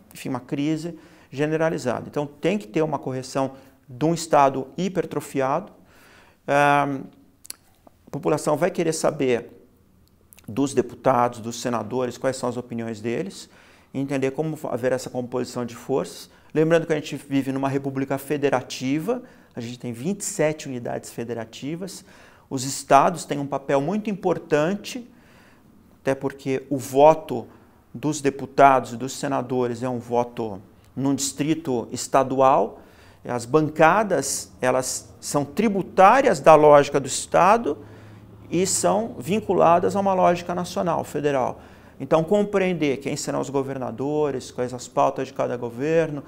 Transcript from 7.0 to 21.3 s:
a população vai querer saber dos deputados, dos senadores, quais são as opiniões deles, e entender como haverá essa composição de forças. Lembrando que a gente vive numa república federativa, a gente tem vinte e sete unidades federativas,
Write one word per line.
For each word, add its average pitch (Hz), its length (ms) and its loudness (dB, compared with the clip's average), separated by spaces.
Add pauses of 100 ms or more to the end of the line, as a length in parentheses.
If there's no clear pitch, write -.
a - 40 -20
população 151 460 0
vai 170 140 0
querer 165 220 -2
saber 147 580 0 (960)
dos 135 240 -2
deputados, 120 680 0
dos 117 200 -10
senadores, 120 560 -4
quais 131 200 -4
são 123 120 -4
as 120 80 -6
opiniões 117 440 -8
deles, 127 500 -6 (440)
e 135 60 -4
entender 135 320 -2
como 156 320 -4
haverá 127 320 -2
essa 127 120 -6
composição 123 560 -6
de 117 100 -10
forças. - 540 -6 (240)
Lembrando 160 340 2
que 165 60 0
a 156 40 0
gente 147 200 -8
vive 135 340 -2
numa 135 180 -2
república 135 500 -4
federativa, 143 1040 -2 (320)
a 123 60 -10
gente 123 180 -10
tem 123 120 -10
vinte 151 300 -6
e - 40 -10
sete 151 440 -2
unidades 131 420 -8
federativas, 123 960 -10 (460)